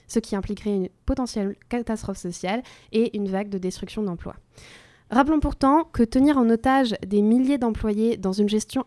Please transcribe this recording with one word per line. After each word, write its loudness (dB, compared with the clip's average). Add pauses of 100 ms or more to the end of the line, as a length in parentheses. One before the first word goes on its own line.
ce 0
qui -6
impliquerait -4
une -2 (160)
potentielle -4 (120)
catastrophe -6
sociale -6 (300)
et 2
une -2
vague -4
de -6
destruction -6
d'emplois. -8 (720)
Rappelons 2
pourtant 2
que 0
tenir 4
en 4
otage 2 (100)
des 2
milliers 4
d'employés 0
dans -2
une 2
gestion -2